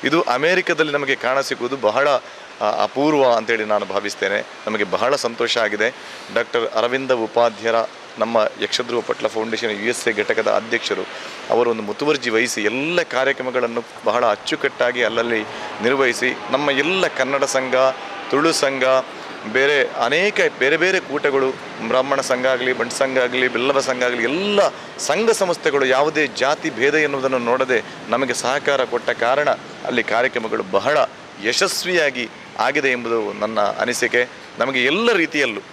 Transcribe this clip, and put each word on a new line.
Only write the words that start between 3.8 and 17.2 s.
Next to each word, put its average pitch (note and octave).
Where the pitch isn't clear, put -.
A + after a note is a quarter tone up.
ಭಾವಿಸ್ತೇನೆ. G2+
ನಮಗೆ G#2+
ಬಹಳ G2
ಸಂತೋಷ A#2
ಆಗಿದೆ. G#2+
ಡಾಕ್ಟರ್ A#2
ಅರವಿಂದ B2+
ಉಪಾಧ್ಯರ, A2+
ನಮ್ಮ A2
ಯಕ್ಷಧ್ರುವ A#2+
ಪಟ್ಲ -
ಫೌಂಡೇಶನ್ A2
ಯು G#2
ಎಸ್ -
ಎ A#2
ಘಟಕದ G#2
ಅಧ್ಯಕ್ಷರು, G#2+
ಅವರು A#2+
ಒಂದು A2
ಮುತುವರ್ಜಿ B2
ವಹಿಸಿ A2+
ಎಲ್ಲ C#3+
ಕಾರ್ಯಕ್ರಮಗಳನ್ನು B2+
ಬಹಳ A#2
ಅಚ್ಚುಕಟ್ಟಾಗಿ B2
ಅಲ್ಲಲ್ಲಿ A2+
ನಿರ್ವಹಿಸಿ, B2
ನಮ್ಮ C#3+
ಎಲ್ಲ E3
ಕನ್ನಡ C3+